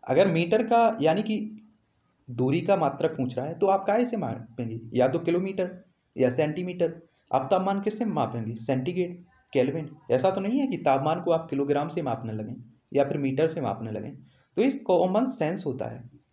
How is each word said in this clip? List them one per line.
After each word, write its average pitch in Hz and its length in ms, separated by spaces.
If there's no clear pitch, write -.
अगर 170 280
मीटर 170 340
का, 233 340
यानी 160 220
कि 214 360
दूरी 127 300
का 190 160
मात्रक 160 340
पूछ 127 260
रहा 131 100
है, 170 120
तो 196 80
आप 196 200
काहे 226 200
से 240 100
मापेंगे? 113 640
या 123 160
तो 127 100
किलोमीटर 190 680
या 123 140
सेंटीमीटर। 165 720
आप 135 160
तापमान 196 320
किससे 214 220
मापेंगे? 123 520
सेंटीग्रेड, 175 680
केल्विन। 143 440
ऐसा 131 200
तो 190 100
नहीं 226 200
है 277 60
कि 196 100
तापमान 143 460
को 170 80
आप 165 200
किलोग्राम 143 380
से 165 140
मापने 113 300
लगें 107 220
या 139 120
फिर 143 140
मीटर 139 300
से 160 120
मापने 113 300
लगें, 104 260
तो 196 60
इस 262 180
common 185 460
sense 185 400
होता 120 200
है। 113 240